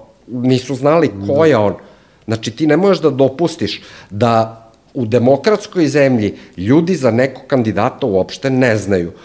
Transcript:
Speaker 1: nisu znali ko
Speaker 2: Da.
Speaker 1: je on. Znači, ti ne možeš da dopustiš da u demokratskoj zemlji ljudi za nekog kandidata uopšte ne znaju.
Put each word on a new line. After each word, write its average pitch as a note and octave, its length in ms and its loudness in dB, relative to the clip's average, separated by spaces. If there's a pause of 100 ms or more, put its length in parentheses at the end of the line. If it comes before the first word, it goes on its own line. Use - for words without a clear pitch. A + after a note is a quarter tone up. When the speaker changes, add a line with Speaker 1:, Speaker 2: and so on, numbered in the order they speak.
(280)
Speaker 1:
nisu B2+ 480 -2
znali D3 320 2 (120)
ko G#2 160 -4
Speaker 2:
Da. D#3 100 2
Speaker 1:
je C#3+ 120 4
on. G2+ 160 2 (540)
Znači, A2+ 240 -4
ti D#3 160 -2
ne D3+ 100 2
možeš F#3+ 240 2
da D#3 80 2
dopustiš C3+ 720 -2 (260)
da A2+ 500 0 (360)
u B2+ 120 -4
demokratskoj C#3 840 0
zemlji C3 460 2 (240)
ljudi D#3+ 380 2
za C3 160 0
nekog B2 360 0
kandidata A2 580 -2
uopšte G2 440 -2
ne B2+ 280 2
znaju. F#2 340 -2 (140)